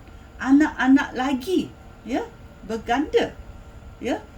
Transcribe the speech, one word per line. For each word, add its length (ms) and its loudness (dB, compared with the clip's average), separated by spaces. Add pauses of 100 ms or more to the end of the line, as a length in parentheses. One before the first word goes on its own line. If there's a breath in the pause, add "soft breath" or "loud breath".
(420)
anak-anak 720 4
lagi, 560 -2 (320)
ya, 240 -4 (400)
berganda, 640 -2 (720)
ya, 160 -4 (200)